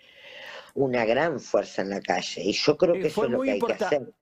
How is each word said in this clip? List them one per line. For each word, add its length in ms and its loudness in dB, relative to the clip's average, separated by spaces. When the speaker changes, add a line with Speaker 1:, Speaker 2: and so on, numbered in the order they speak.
Speaker 1:
una 320 2
gran 340 2
fuerza 400 0
en 80 -2
la 140 -2
calle. 420 -2
Y 80 2
yo 240 2
creo 200 4
Speaker 2:
Sí, 40 -4
Speaker 1:
que 60 0
eso 80 -4
Speaker 2:
fue 120 0
Speaker 1:
es 60 0
lo 60 2
Speaker 2:
muy 80 -2
Speaker 1:
que 60 2
hay 60 0
que 60 -2
Speaker 2:
importa-, 220 -2
Speaker 1:
hacer. 360 -2